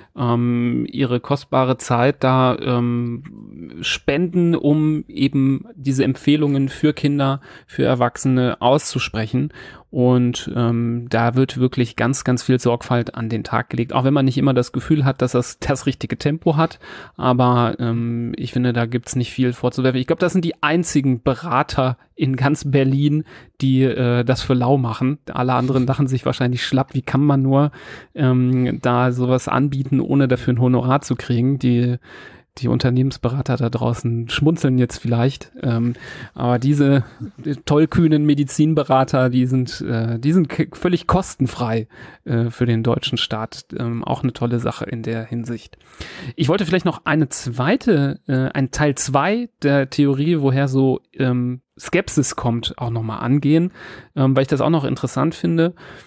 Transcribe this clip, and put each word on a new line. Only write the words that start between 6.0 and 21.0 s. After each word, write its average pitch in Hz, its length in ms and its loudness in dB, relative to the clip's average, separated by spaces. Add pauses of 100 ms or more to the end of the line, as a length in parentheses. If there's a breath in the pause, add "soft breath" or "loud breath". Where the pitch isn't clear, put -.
Empfehlungen 139 640 2
für 151 240 0
Kinder, 143 480 0 (260 loud breath)
für - 180 -2
Erwachsene 127 760 0
auszusprechen. 127 920 0 (380 loud breath)
Und, 123 640 2
ähm, 117 540 -2
da 113 260 0
wird 131 220 2
wirklich 127 400 -2
ganz, 120 280 -2
ganz 123 180 0
viel 127 180 2
Sorgfalt 120 540 -2
an 117 160 -6
den 113 120 -4
Tag - 280 -4
gelegt, 120 240 -4
auch 127 100 0
wenn 135 80 4
man 139 140 2
nicht 127 100 0
immer 143 160 2
das 127 200 0
Gefühl 139 340 0
hat, 135 160 0
dass 127 100 -2
das - 280 -2
das - 260 -2
richtige - 320 -4
Tempo 160 380 0
hat. 160 220 0 (380 loud breath)
Aber, 123 640 2
ähm, 117 580 -4
ich - 160 -8
finde, 123 220 0
da 117 100 0
gibt's 120 320 -4
nicht 123 160 -2
viel 123 220 0
vorzuwerfen. 127 440 0
Ich 127 80 -4
glaub, 165 120 0
das 180 140 0
sind 185 120 0
die - 180 -4
einzigen 147 600 0